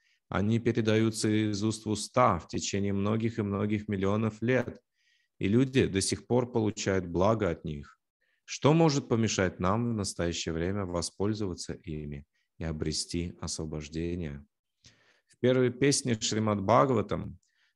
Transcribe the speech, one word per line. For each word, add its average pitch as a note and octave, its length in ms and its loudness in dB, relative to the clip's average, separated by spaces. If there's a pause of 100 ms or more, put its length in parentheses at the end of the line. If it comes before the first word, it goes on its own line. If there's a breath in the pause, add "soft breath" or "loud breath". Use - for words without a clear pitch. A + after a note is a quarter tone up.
(280)
Они G#2 300 0
передаются A2 720 2
из G#2+ 340 0
уст A2+ 220 -4
в G#2+ 40 -4
уста G#2 480 2
в - 100 -12
течение G2+ 440 -2
многих A2 460 -2
и A2 40 0
многих G#2 460 -2
миллионов G#2 540 0
лет, A#2+ 400 -2 (560)
и G2 100 -2
люди B2+ 380 4
до F#2 160 0
сих - 240 -4
пор A#2+ 260 0
получают G2+ 540 0
благо F#2+ 420 2
от D#2+ 160 -4
них. D2 340 -10 (460)
Что - 300 2
может D3+ 340 4
помешать G#2 520 0
нам A2+ 320 2
в - 20 -2
настоящее F2 580 -4
время F#2 320 -2
воспользоваться F2+ 880 -4
ими D2 540 -10 (320)
и E2+ 60 -8
обрести D#2+ 760 -6
освобождение? D#2 1040 -8 (840 soft breath)
В - 120 -20
первой B2+ 320 4
песне B2 500 2
Шримад G#2+ 420 0
Бхагаватам G2+ 760 2 (380)